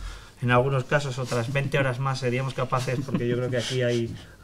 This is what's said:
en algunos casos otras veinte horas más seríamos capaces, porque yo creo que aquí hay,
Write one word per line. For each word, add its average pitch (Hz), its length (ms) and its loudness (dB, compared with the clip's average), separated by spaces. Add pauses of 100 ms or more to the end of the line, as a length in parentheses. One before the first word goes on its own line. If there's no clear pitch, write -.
(420)
en 123 80 4
algunos 127 340 4
casos 139 340 0
otras 120 320 -2
veinte 139 280 0
horas 131 200 0
más 135 200 -2
seríamos 127 340 0
capaces, 127 520 0
porque 120 220 0
yo 120 100 2
creo 123 120 0
que 123 80 0
aquí 127 260 0
hay, 120 320 0 (300)